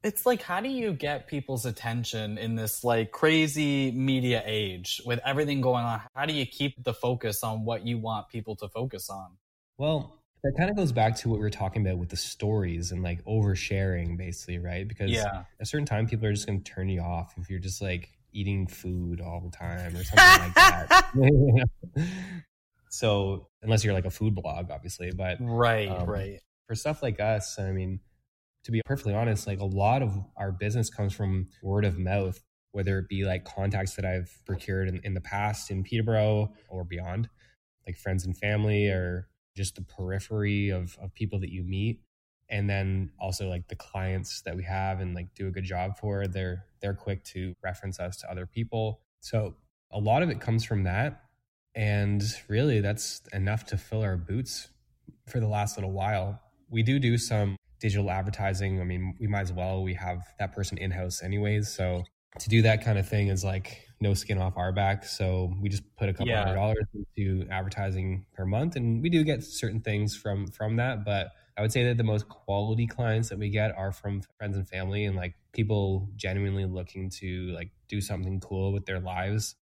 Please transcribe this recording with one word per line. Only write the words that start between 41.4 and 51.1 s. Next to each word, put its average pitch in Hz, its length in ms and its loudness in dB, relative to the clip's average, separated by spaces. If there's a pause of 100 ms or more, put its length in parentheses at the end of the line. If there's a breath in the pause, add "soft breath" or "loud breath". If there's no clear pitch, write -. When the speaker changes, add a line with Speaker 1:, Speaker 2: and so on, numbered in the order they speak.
Speaker 2:
that 87 100 -6
you 92 140 -8
meet. 98 380 -2 (480)
And 101 180 0
then 95 500 0
also, 95 300 -4
like, 87 200 -6
the - 80 -10
clients 95 640 -4
that 85 120 -6
we 92 100 -4
have 95 360 -2
and, 90 140 -4
like, 87 200 -10
do 95 140 -6
a - 20 -4
good 95 140 -6
job 92 340 -4
for, 101 280 -2
they're, 92 400 -4 (160)
they're 101 120 -2
quick 98 300 -6
to 92 380 -8
reference 92 360 -8
us 90 200 -6
to - 120 -14
other 90 140 -8
people. 113 560 -4 (200)
So 107 360 -2 (340)
a 98 80 -6
lot 113 240 4
of 175 60 2
it - 140 -2
comes 113 200 2
from 101 200 0
that. 104 400 0 (520)